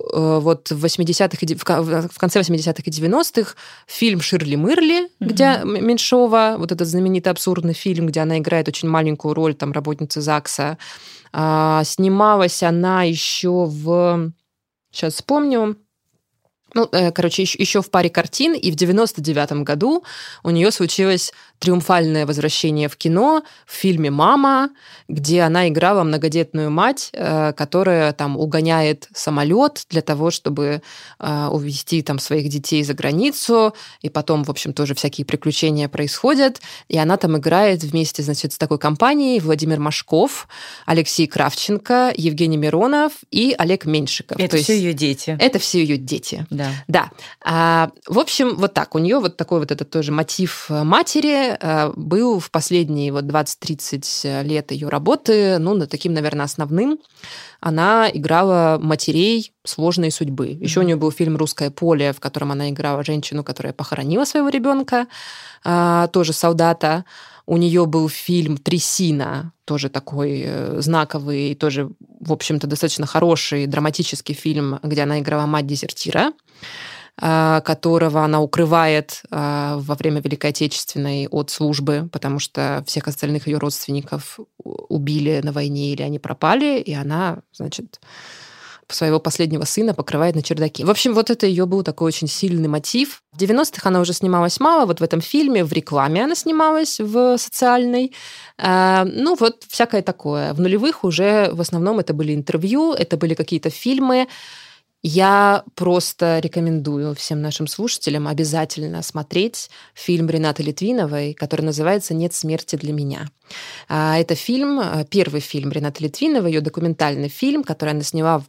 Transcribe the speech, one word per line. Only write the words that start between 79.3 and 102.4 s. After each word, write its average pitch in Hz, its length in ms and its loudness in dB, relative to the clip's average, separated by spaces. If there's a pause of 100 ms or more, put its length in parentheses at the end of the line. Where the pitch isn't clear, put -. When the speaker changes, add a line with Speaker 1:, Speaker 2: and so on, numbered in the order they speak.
Speaker 1:
а, 147 480 -4
во 143 160 -4
время 147 260 -2
Великой 143 300 -4
Отечественной 143 800 -4
от 147 200 -4
службы, 147 600 -2
потому 143 280 -4
что 139 480 -4
всех - 200 -6
остальных 147 400 -4
её 147 120 -2
родственников 143 800 -6 (240)
у-, - 80 -14 (240)
убили 147 480 0
на 147 100 -4
войне 143 400 -4
или 139 100 -6
они 143 160 -6
пропали, 262 640 0
и 160 120 -8
она, 156 460 -4 (140)
значит, - 460 -12 (920)
своего 156 300 0
последнего 156 460 -2
сына 214 300 0
покрывает 160 400 0
на 156 80 0
чердаке. 156 420 -4
В 180 60 2
общем, 220 240 2
вот 226 160 2
это 226 160 2
её 185 200 2
был 190 160 0
такой - 260 -2
очень 156 200 -4
сильный 170 400 0
мотив. 233 540 -2 (100)
В 147 40 -20
девяностых 214 500 0
она 185 140 4
уже 175 120 0
снималась 175 480 0
мало, 311 240 6
вот 170 160 0
в - 20 2
этом 165 180 0
фильме, 277 440 2
в 156 80 -4
рекламе 151 520 0
она 320 100 0
снималась, 311 640 0
в 247 360 2
социальной. 247 760 0 (460)
А, 185 460 4
ну, 302 340 0
вот 233 300 0
всякое 233 340 0
такое. 147 500 -4
В 147 80 -4
нулевых 208 440 2
уже 196 480 4
в 170 80 -4
основном 175 380 0
это 165 140 -2
были 151 220 -2
интервью, 196 580 0